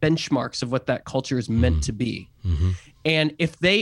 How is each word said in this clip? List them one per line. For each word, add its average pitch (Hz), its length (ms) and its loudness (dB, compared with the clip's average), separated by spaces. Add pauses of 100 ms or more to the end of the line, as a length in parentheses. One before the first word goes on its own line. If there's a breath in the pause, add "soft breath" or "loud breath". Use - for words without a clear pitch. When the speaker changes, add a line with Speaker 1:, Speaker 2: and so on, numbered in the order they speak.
Speaker 1:
benchmarks 156 600 0
of 123 100 -4
what 127 140 -2
that - 180 -2
culture 131 340 -4
is 120 120 -4
meant 113 240 4
Speaker 2:
Mm-hmm. 76 60 0
Speaker 1:
to 120 120 -4
be. 104 380 -6 (160)
Speaker 2:
Mm-hmm. 82 240 2 (340 loud breath)
Speaker 1:
And 156 340 2
if 160 200 -2
they, 190 240 4